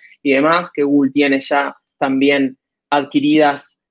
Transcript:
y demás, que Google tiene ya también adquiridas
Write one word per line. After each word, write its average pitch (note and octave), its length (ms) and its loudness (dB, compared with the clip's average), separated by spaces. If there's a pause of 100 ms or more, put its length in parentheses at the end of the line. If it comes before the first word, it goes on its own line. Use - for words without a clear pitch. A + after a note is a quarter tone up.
(240)
y C#3 100 0
demás, D#3+ 380 0
que D3 120 -4
Google C#3+ 280 2
tiene C#3 300 0
ya C#3+ 340 -4 (240)
también C3+ 600 0 (320)
adquiridas D3 1000 0